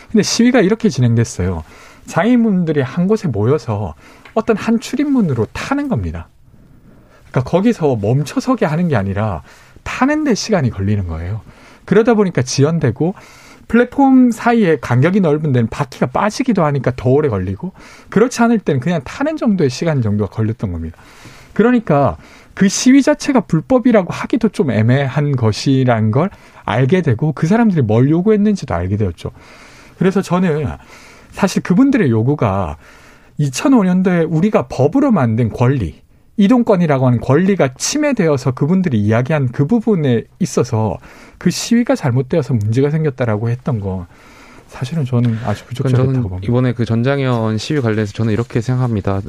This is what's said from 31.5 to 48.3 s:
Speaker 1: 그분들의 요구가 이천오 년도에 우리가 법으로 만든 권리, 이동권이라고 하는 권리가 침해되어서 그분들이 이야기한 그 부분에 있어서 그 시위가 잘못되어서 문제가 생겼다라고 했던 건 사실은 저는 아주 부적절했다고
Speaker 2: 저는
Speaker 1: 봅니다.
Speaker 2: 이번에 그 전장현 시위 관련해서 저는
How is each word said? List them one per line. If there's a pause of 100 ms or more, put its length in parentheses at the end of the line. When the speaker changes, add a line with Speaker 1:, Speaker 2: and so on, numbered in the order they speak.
Speaker 1:
그분들의
요구가 (640)
이천오
년도에
우리가
법으로
만든
권리, (360)
이동권이라고
하는
권리가
침해되어서
그분들이
이야기한
그
부분에 (160)
있어서 (400)
그
시위가
잘못되어서
문제가
생겼다라고
했던
건 (640)
사실은
저는
아주
부적절했다고
Speaker 2:
저는
Speaker 1:
봅니다.
Speaker 2:
이번에
그
전장현
시위
관련해서
저는